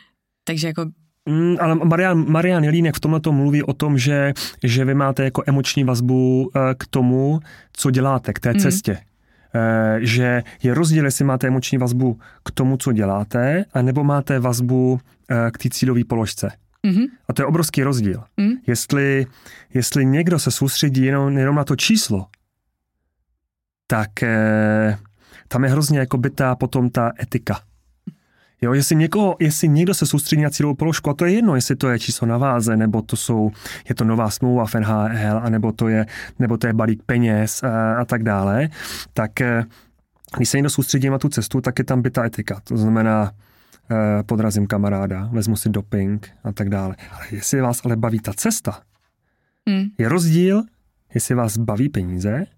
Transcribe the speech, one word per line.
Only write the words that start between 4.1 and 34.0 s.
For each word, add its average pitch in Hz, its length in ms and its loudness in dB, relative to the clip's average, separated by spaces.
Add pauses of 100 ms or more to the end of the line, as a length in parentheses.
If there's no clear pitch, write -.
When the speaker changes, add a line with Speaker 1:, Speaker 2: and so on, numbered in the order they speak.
Speaker 2:
že 127 220 2
vy 135 80 2
máte 135 300 0
jako 135 240 -2
emoční 139 360 0
vazbu, 127 720 2
eh, 139 40 0 (180)
k - 100 -14
tomu, 135 520 2 (340)
co - 180 0
děláte, 131 420 0
k - 60 -8
té 123 100 -2
Speaker 1:
Mhm. 117 100 2
Speaker 2:
cestě. 180 380 0 (580)
Eh, 113 460 2
že 123 420 0 (200)
je 123 100 4
rozdíl, 156 320 2
jestli 139 200 0
máte 135 220 0
emoční 131 300 0
vazbu 123 420 0 (240)
k - 80 -12
tomu, 131 260 0
co 127 140 -2
děláte, 110 800 0
anebo 131 300 0
máte 143 360 0
vazbu, 127 600 0 (320)
eh, 117 200 0
k - 60 -10
té 127 120 -2
cílové 123 340 0
položce. 113 480 -4 (340)
Speaker 1:
Mhm. 202 180 2 (240)
Speaker 2:
A - 60 -4
to - 80 -2
je 135 40 2
obrovský 156 380 0
rozdíl. 113 400 0 (140)
Speaker 1:
Mhm. 208 140 2 (160)
Speaker 2:
Jestli, 135 580 0 (480)
jestli 131 320 2
někdo 160 340 4
se 127 120 0
soustředí 135 520 0
jenom, 139 340 2
jenom 135 180 2
na 147 80 2
to 139 120 -2
číslo, 123 500 0 (1600)
tak, 107 360 -2
eh, 110 760 2 (500)
tam 123 160 0
je 123 60 2
hrozně 147 300 2
jako 131 180 -2
bytá 127 380 0
potom 123 340 0
ta 120 220 0 (100)
etika. - 380 -4 (1040)
Jo, 120 120 0
jestli 143 220 2
někoho, 175 440 2
jestli 160 280 0
někdo 170 260 4
se 160 120 0
soustředí 151 360 0
na 147 80 2
cílovou 147 260 -2
položku, 156 340 -2
a 143 40 0
to 175 120 0
je 175 80 4
jedno, 214 220 2
jestli 127 200 0
to 131 140 0
je 120 100 0
číslo - 280 -4
na 117 100 0
váze, 120 400 0
nebo 110 240 2
to - 140 -6
jsou, 107 360 0 (380)
je 120 60 -2
to 120 80 -2